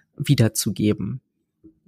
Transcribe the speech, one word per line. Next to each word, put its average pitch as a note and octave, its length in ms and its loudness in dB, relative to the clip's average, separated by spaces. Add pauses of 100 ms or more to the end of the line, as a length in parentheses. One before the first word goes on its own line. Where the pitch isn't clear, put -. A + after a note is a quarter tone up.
(180)
wiederzugeben. A2+ 1040 0 (680)